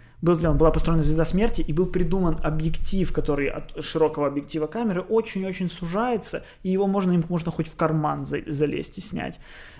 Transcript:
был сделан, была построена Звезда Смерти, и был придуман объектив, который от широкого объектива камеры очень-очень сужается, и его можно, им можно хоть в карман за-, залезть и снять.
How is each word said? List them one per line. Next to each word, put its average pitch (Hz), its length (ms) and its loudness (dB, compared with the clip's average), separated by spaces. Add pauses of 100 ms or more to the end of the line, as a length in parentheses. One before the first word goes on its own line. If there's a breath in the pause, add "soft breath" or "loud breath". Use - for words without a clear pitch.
(220 soft breath)
был 175 140 4
сделан, 156 220 2
была 156 140 8
построена 160 320 4
Звезда 156 220 4
Смерти, 196 360 2
и 156 120 0
был 180 120 2
придуман 180 580 0
объектив, 160 680 0
который 143 360 0
от - 340 -10
широкого 151 440 0
объектива 143 400 -4
камеры 202 340 -2
очень-очень 190 680 -2
сужается, 190 760 -4 (200 loud breath)
и 185 60 -2
его 190 180 2
можно, 190 260 2
им 170 160 2
можно 170 220 -2
хоть 160 180 -4
в - 60 -18
карман 151 480 0
за-, 143 240 -6
залезть 143 500 -2
и 185 40 -6
снять. - 380 -6 (400 loud breath)